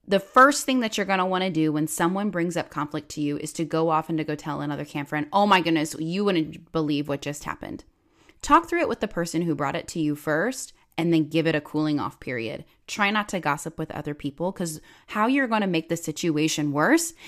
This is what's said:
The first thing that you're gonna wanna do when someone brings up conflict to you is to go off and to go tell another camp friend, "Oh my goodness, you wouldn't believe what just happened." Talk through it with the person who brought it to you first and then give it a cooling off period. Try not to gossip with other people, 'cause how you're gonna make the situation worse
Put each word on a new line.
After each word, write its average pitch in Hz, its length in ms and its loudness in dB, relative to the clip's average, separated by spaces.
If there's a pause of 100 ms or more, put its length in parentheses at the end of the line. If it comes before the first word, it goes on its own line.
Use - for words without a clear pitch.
The 196 120 4
first 269 460 6
thing 262 160 2
that 220 160 -2
you're 202 80 0
gonna 190 220 2
wanna 185 240 0
do 156 200 2
when 151 160 0
someone 190 440 0
brings 170 260 -2
up 151 120 -2
conflict 147 400 -6
to 151 120 -8
you 147 160 -2
is 151 160 -10
to 170 100 -4
go 160 260 0
off 160 200 0
and 165 80 -2
to 156 80 -2
go 151 100 -4
tell 143 240 -6
another 147 240 -6
camp 143 240 -8
friend, 147 240 -4
"Oh 202 140 4
my 190 160 6
goodness, 160 360 0
you 180 280 -2
wouldn't 160 480 -2
believe 147 340 -2
what 139 140 -4
just 147 240 -10
happened." - 400 -10 (560)
Talk 320 260 4
through 349 140 -2
it - 80 0
with 226 100 -4
the 214 80 -2
person 170 360 -2
who 165 120 0
brought 147 200 -2
it - 140 -8
to 170 120 -4
you 147 140 0
first 160 580 -2 (240)
and 170 160 2
then 156 160 2
give 156 180 0
it 160 80 4
a 147 60 0
cooling 151 380 -2
off - 200 -6
period. 123 460 -8 (220)
Try 202 240 0
not 208 180 -2
to 190 100 -2
gossip 156 380 -4
with 156 140 -6
other 147 220 -6
people, 151 380 -6
'cause 165 300 -8 (260)
how 214 200 0
you're 269 200 2
gonna 214 200 2
make 165 200 0
the 170 80 -2
situation 151 800 0
worse 196 400 2 (140)